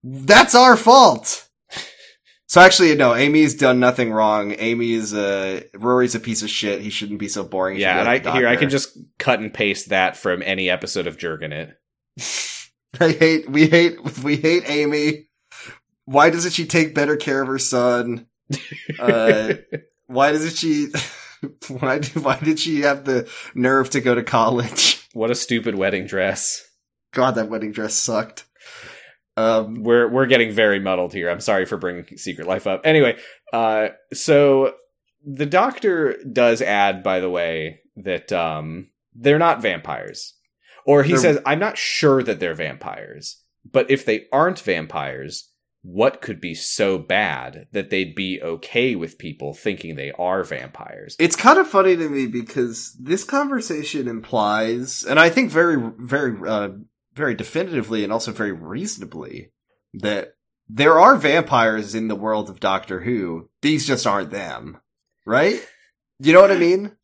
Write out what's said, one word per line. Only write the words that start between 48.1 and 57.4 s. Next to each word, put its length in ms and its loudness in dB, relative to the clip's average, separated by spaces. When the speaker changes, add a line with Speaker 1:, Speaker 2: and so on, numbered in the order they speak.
Speaker 2:
be 280 -6
okay 520 -2
with 240 -10
people 360 -14
thinking 420 -8
they 160 -12
are 320 -4
vampires?" 720 -16
Speaker 1:
It's 180 2
kind 220 6
of 100 2
funny 280 4
to 120 -4
me 180 -4
because 720 -8
this 240 -6
conversation 840 -6
implies, 960 -4
and 140 2
I 120 8
think 200 0
very, 260 2
very, 380 -4
uh, 200 -2
very 200 -4
definitively 680 -4